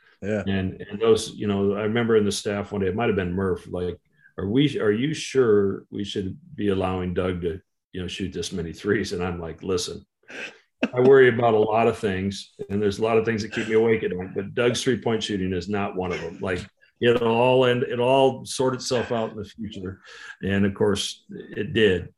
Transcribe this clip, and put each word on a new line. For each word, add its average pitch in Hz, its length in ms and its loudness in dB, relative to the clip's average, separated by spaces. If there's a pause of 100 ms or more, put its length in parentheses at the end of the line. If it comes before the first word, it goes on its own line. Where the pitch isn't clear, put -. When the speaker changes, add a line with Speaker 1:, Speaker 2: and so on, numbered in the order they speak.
(220)
Speaker 1:
yeah. 101 240 -2
Speaker 2:
And, 95 440 -2
and 101 100 -10
those, 110 360 2
you 107 120 -6
know, 101 260 2
I 104 100 -2
remember 113 340 2
in 104 80 4
the 98 60 0
staff 101 400 -4
one 101 100 -4
day, 95 60 0
it 92 80 -2
might 117 120 0
have 104 80 0
been 90 180 -2
Murph, 92 360 -2
like, 90 280 -6 (400)
"Are 95 120 -4
we, 127 300 2
are 104 120 2
you 131 220 -2
sure 104 760 2
we 107 140 -6
should 101 340 -6 (160)
be 104 140 -4
allowing 92 460 -2
Doug 87 300 -2
to, 82 180 -6 (320)
you 92 80 -8
know, 87 60 -6
shoot 90 260 -6
this 87 180 -8
many 82 220 -6
threes?" 101 400 -2
And 90 100 -4
I'm 87 160 -4
like, 80 240 -12
"Listen, - 420 -4 (880)
I 123 60 0
worry 131 300 8
about 117 240 4
a 107 60 4
lot 110 280 4
of 113 100 0
things, 98 580 -4 (140)
and 101 120 -2
there's 101 180 0
a 110 40 -2
lot 113 140 2
of 110 60 4
things 110 200 0
that 107 100 -10
keep 110 160 -4
me 110 60 2
awake 113 280 4
at 101 80 -2
night, 92 240 -8
but 101 180 -6
Doug's 123 300 0
three-point 110 400 0
shooting 92 300 -2
is 90 160 -4
not 101 260 -2
one 92 160 -4
of 82 80 -6
them." 85 220 -10
Like, 92 260 -4 (320)
it'll 120 280 4
all 127 380 4
end, 123 180 2
it'll 120 240 0
all 135 360 4
sort 131 300 -2
itself 123 380 -2
out 113 180 -2
in - 80 -14
the 95 80 -10
future. 92 560 -12 (400)
And 98 240 2
of 98 80 0
course - 560 -2
it - 440 -10
did. 95 440 2